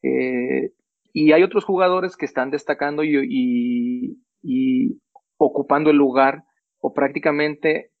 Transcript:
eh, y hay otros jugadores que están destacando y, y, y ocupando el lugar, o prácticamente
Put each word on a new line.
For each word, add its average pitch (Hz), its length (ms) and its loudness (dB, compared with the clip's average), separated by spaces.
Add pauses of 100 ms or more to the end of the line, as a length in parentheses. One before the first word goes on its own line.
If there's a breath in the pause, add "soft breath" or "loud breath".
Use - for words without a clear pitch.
eh, 131 680 -2 (400)
y 151 200 4
hay 165 100 6
otros 190 220 0
jugadores 185 520 0
que 156 100 -6
están 135 240 -4
destacando 147 520 -4
y, 151 140 0 (120)
y, 123 920 -2 (240)
y 131 580 -2 (360)
ocupando 147 540 2
el 147 60 6
lugar, 135 480 2 (360)
o - 140 -4
prácticamente 151 960 -2 (100)